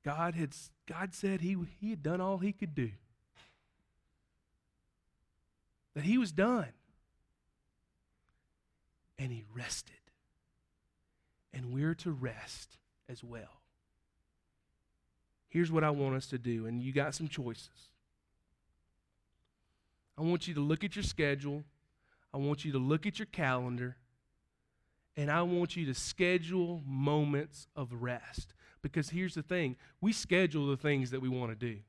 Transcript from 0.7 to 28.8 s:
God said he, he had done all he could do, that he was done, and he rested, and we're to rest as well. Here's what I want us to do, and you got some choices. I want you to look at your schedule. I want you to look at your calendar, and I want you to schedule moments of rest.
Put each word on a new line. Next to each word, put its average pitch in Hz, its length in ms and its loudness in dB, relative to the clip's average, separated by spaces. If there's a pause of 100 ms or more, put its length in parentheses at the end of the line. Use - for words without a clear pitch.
God 175 280 -6
said 190 260 0
he, 185 160 0 (220)
he 208 100 -4
had 180 140 -6
done 170 180 0
all 190 160 0
he 190 140 0
could 170 240 -6
do, 123 160 0 (3000)
that 147 80 -4
he 214 160 6
was 214 120 2
done, 190 420 2 (2500)
and 131 140 -6
he 113 120 -8 (120)
rested, - 380 -10 (1600)
and 127 220 -6
we're 156 220 0
to 170 160 -4
rest 127 680 -8 (320)
as 123 140 -12
well. 117 380 -14 (1900)
Here's 170 200 2
what 160 140 4
I 156 60 4
want 139 260 2
us 131 120 -4
to 131 100 -4
do, 117 280 -2
and 120 160 -2
you 131 120 -4
got 139 200 2
some 160 140 -4
choices. - 640 -8 (2250)
I 147 40 -6
want 170 260 2
you 175 60 -4
to 147 80 0
look 156 240 2
at 196 100 -4
your 202 80 -2
schedule. 143 600 0 (680)
I 135 40 -4
want 143 260 0
you 156 80 -2
to 135 60 0
look 143 280 2
at 208 140 -2
your 220 60 -4
calendar, 123 720 -2 (1200)
and 147 120 0
I 160 120 4
want 175 340 2
you 170 120 -2
to 131 60 0
schedule 175 960 0
moments 147 880 2
of 120 260 -6
rest. - 520 -6 (280)